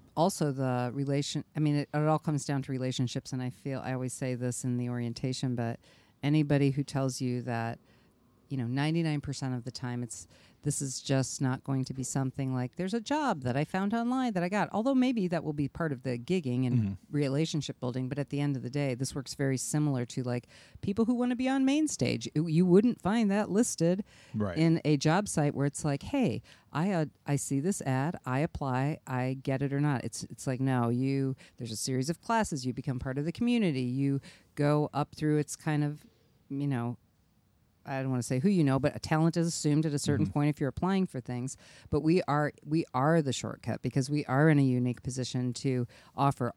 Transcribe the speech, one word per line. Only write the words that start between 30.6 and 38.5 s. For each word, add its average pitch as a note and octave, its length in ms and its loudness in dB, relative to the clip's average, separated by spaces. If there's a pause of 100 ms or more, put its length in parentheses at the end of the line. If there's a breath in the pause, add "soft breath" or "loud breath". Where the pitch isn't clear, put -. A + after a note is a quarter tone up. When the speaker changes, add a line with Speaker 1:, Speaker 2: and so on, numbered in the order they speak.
Speaker 1:
you, C3 460 0 (220 loud breath)
there's A2+ 140 -8
a G#2+ 60 -6
series C3 320 -2
of E3+ 100 -4
classes, G3+ 460 -2
you B2+ 80 -2
become B2+ 240 -4
part C3 220 -6
of D3 60 -2
the E3+ 60 -2
community, G#3 520 2
you C3+ 380 0 (340 loud breath)
go D3 360 2
up D3 240 -4
through, D3+ 220 2
it's D3 180 -2
kind D3+ 280 0
of, D3 200 -4 (460)
you C#3 160 -4
know, A#2+ 320 -2 (880)
I C3+ 160 -4
don't C3 100 -2
wanna B2 100 0
say B2+ 180 -2
who D#3+ 100 2
you F#3 140 4